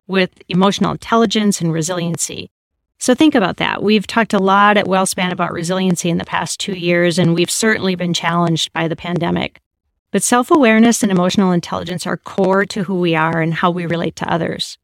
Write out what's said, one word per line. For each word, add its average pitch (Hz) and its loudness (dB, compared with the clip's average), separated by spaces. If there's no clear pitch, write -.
with 185 0
emotional 185 2
intelligence 214 0
and 165 0
resiliency. 165 -6
So 247 2
think 311 4
about 180 0
that. - -2
We've 208 2
talked 226 -2
a 208 2
lot 202 4
at 196 2
WellSpan 185 -2
about 180 -4
resiliency 180 -2
in 170 0
the 185 -6
past - -6
two 202 -6
years, 175 0
and 170 2
we've 170 0
certainly 202 -2
been 175 -4
challenged 170 -2
by 165 -2
the 156 -6
pandemic. 175 -4
But 202 -2
self-awareness 233 4
and 196 2
emotional 185 2
intelligence 175 -4
are 180 -4
core 190 0
to 202 -6
who 185 -2
we 170 0
are 165 0
and 160 0
how 175 0
we 175 -4
relate 165 -4
to - -4
others. - -4